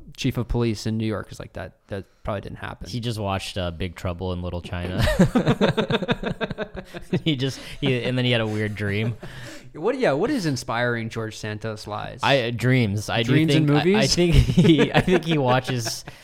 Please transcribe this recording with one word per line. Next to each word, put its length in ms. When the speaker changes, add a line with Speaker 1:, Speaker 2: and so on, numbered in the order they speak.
Speaker 1:
chief 220
of 100
police 380
in 100
New 80
York 260
is 80
like, 140
"That, 220
that 180
probably 160
didn't 200
happen." 280
Speaker 2:
He 120
just 180
watched, 400
uh, 140
Big 220
Trouble 380
in 80
Little 220
China. 420
<laughs> 560
Speaker 1:
<laughs> 1500
Speaker 2:
He 120
just, 220
he, 240
and 120
then 80
he 60
had 100
a 60
weird 300
dream. 400
Speaker 1:
What, 240
yeah, 140
what 180
is 160
inspiring 600
George 280
Santos 500
lies? 360
Speaker 2:
I, 260
uh, 40
dreams. 560
I 160
Speaker 1:
Dreams 280
Speaker 2:
do 60
Speaker 1:
and 100
Speaker 2:
think, 80
I, 40
I 40
Speaker 1:
movies? 300
Speaker 2:
think 200
he, 580
I 80
think 240
he 140
Speaker 1:
<laughs> 0
Speaker 2:
watches 680